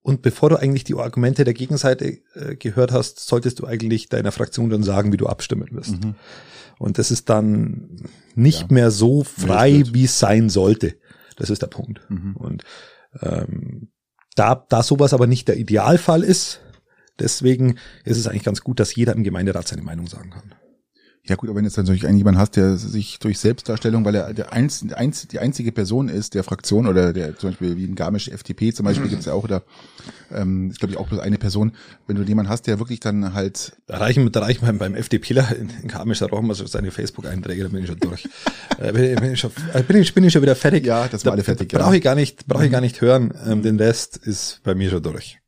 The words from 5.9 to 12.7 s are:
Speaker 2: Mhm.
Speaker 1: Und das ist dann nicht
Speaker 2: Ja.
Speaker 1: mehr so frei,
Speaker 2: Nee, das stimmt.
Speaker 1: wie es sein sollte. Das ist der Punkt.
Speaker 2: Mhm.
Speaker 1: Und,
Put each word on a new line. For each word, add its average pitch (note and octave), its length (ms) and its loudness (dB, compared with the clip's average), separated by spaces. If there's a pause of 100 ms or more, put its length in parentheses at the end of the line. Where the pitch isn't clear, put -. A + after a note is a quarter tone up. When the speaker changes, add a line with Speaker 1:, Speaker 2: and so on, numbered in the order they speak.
Speaker 2:
Mhm. G#2+ 120 -4 (640)
Speaker 1:
Und G2+ 180 -4
das - 140 0
ist - 180 -2
dann G#2+ 680 0 (400)
nicht A#2+ 260 4
Speaker 2:
Ja. E2+ 80 -10
Speaker 1:
mehr A#2+ 220 6
so A#2+ 320 4
frei, G#2 480 2
Speaker 2:
Nee, C#3+ 80 8
das C#3 80 4
stimmt. A#2 80 -6
Speaker 1:
wie B2+ 100 6
es - 140 0
sein A2 300 4
sollte. F#2+ 460 2 (420)
Das - 120 -8
ist G#2 120 -2
der - 60 -4
Punkt. - 420 -14
Speaker 2:
Mhm. G2 260 -6
Speaker 1:
Und, - 280 -10 (580)